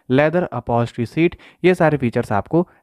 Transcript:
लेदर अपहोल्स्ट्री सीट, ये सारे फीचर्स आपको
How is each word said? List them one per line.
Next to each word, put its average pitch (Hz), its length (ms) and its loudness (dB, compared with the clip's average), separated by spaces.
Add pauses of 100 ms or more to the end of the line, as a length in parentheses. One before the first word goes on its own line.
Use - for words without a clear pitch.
लेदर 156 340 2
अपहोल्स्ट्री 117 640 -4
सीट, 165 300 -2 (280)
ये 180 120 4
सारे 156 220 2
फीचर्स 120 340 -4
आपको 151 360 -2 (160)